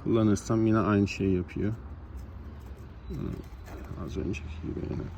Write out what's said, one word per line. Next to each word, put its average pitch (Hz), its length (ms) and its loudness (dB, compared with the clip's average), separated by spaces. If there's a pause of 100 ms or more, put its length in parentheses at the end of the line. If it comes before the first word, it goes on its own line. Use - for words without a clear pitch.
Kullanırsam 110 640 4
yine 110 100 6
aynı 101 300 6
şeyi 95 300 2
yapıyor. 90 360 -2 (2250)
Az - 120 -6
önceki - 440 -4
gibi - 180 -6 (100)
yine. - 140 -2 (140)